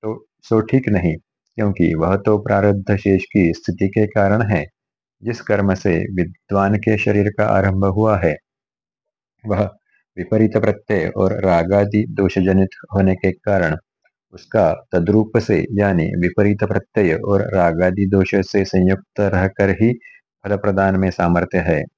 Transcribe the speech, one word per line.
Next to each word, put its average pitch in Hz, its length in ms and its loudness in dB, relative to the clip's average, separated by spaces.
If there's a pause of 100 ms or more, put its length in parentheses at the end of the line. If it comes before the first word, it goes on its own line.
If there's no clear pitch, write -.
तो 110 240 -10 (160)
सो 110 200 2
ठीक 131 280 0
नहीं, 87 260 0 (400)
क्योंकि 90 400 0
वह 82 220 0
तो 107 200 2
प्रारब्ध 101 580 0
शेष 98 300 0
की 87 280 2
स्थिति 95 340 -4
के 104 200 0
कारण 104 340 0
है। 101 240 -2 (580)
जिस 113 180 -8
कर्म 101 320 0
से 92 260 0 (140)
विद्वान 98 600 -2
के 107 220 0
शरीर 104 400 0
का 104 80 0
आरंभ 98 400 0
हुआ 104 320 0
है, 82 200 -2 (1080)
वह 104 180 -2 (540)
विपरीत 110 400 0
प्रत्यय 101 600 -2
और 98 280 0
रागादि 101 640 2
दोषजनित 95 600 0 (260)
होने 95 200 2
के 95 160 -2
कारण 90 460 -2 (540)
उसका 90 420 -2 (200)
तद्रूप 104 440 2
से, 98 340 0
यानी 98 340 0
विपरीत 98 580 0
प्रत्यय 98 500 -2
और 98 400 -2
रागादि 92 520 0
दोष 98 300 0
से 98 300 0
संयुक्त 95 540 0
रहकर 98 500 0
ही 107 240 2 (500)
फल 101 120 -4
प्रदान 98 440 0
में 95 120 0
सामर्थ्य 87 460 0
है। 82 260 0 (140)